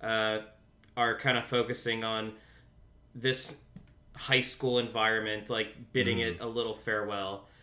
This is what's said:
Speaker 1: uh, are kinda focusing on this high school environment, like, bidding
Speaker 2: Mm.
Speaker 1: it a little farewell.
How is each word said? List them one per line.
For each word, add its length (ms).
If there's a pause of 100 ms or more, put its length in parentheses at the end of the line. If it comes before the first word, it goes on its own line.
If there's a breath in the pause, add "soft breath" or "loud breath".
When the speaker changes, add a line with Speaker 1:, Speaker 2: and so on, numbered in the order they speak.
Speaker 1:
uh, 380 (580)
are 180
kinda 280
focusing 600
on 300 (800 loud breath)
this 480 (540)
high 260
school 380
environment, 720
like, 420
bidding 240
Speaker 2:
Mm. 140
Speaker 1:
it 100
a 60
little 260
farewell. 720 (160 soft breath)